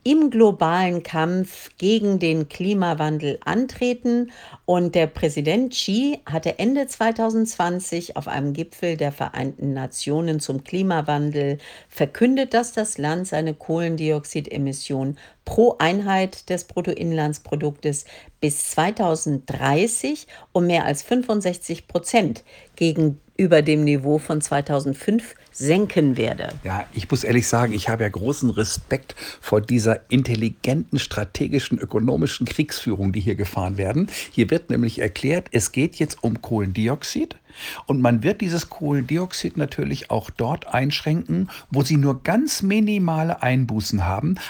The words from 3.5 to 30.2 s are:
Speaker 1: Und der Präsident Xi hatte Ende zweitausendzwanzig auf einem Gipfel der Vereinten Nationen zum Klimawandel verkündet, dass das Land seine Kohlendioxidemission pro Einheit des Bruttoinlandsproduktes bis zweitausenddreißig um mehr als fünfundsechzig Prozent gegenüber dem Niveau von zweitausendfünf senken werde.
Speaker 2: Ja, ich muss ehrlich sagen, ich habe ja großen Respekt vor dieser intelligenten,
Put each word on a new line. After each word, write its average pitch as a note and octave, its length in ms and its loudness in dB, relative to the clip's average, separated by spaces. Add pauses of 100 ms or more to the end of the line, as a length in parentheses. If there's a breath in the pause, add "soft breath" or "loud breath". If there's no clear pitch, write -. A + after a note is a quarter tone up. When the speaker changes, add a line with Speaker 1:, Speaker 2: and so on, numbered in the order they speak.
Speaker 1:
Und F3+ 300 2
der E3 100 4
Präsident D#3+ 680 0
Xi C4+ 520 0
hatte D#3+ 320 -2
Ende C4 300 0
zweitausendzwanzig A3 1300 -2
auf D3 100 -8
einem C#3 260 -2
Gipfel E3 440 -4
der C#3+ 140 0
Vereinten C#3 640 -4
Nationen D3+ 680 -2
zum - 240 -4
Klimawandel D3 960 0 (280 loud breath)
verkündet, B3+ 680 2
dass A#3 180 0
das A3 240 -4
Land D#3+ 300 -2
seine D#3 260 -2
Kohlendioxidemission D3 1600 -2 (300 loud breath)
pro - 320 4
Einheit F#3+ 720 0
des F3+ 140 -2
Bruttoinlandsproduktes D3+ 1400 -2 (360 loud breath)
bis - 300 -2
zweitausenddreißig D#3+ 1500 0 (280 loud breath)
um F3 120 4
mehr E3+ 200 2
als D3 180 -2
fünfundsechzig G3 840 -2
Prozent G#3 560 0 (320 loud breath)
gegenüber D#3+ 880 2
dem D3+ 220 2
Niveau D3 360 2
von D3+ 220 -4
zweitausendfünf C#3+ 920 -2 (160 soft breath)
senken D3+ 640 2
werde. A2+ 320 -2 (140)
Speaker 2:
Ja, G2 300 -4
ich - 180 -4
muss C3 120 0
ehrlich A#2 240 4
sagen, A#2 260 2
ich G#2 160 -2
habe A2+ 140 0
ja G#2 60 2
großen A#2+ 400 0
Respekt - 680 -4 (240 loud breath)
vor G#2+ 220 2
dieser A2 480 2
intelligenten, B2+ 880 0